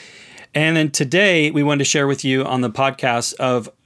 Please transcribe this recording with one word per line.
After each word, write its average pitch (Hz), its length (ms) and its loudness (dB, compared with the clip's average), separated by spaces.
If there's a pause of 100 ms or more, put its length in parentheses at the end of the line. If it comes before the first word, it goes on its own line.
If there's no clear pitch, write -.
(560)
And 160 220 2
then 156 120 0
today, 156 640 2
we 151 120 0
wanted 143 160 2
to 135 100 0
share 143 180 2
with 139 160 -2
you 131 220 0
on 127 160 -2
the 123 80 0
podcast 127 640 -2
of 123 360 -2 (160)